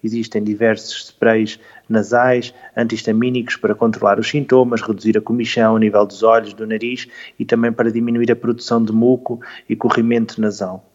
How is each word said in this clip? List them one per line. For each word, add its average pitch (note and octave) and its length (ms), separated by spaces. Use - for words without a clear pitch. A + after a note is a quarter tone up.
existem A2 400
diversos G#2+ 600
sprays A2 540
nasais, A#2+ 640
antihistamínicos A#2 840
para G#2 180
controlar G#2+ 440
os A2 80
sintomas, B2+ 540
reduzir G#2+ 360
a G#2+ 40
comichão, A2+ 540
o - 20
nível G#2 260
dos G2+ 200
olhos, A2 300
do G#2+ 120
nariz A2+ 420
e - 80
também A#2 260
para A2+ 200
diminuir A#2 400
a A2+ 40
produção A#2+ 480
de G#2+ 80
muco A#2 480
e A#2+ 60
corrimento A#2 680
nasal. G2+ 420